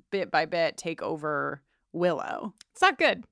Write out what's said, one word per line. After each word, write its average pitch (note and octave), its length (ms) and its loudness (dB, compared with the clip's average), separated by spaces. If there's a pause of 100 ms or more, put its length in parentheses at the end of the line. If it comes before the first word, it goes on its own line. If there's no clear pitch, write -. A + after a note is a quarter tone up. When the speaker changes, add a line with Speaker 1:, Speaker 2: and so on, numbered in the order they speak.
(100)
Speaker 1:
bit F#3+ 200 -2
by D#3 140 4
bit, D#3+ 320 0
take - 260 -8
over D3 600 -4 (320)
Willow. F3 580 -2 (200)
Speaker 2:
It's - 100 -2
not F#4 160 4
good. B3+ 340 2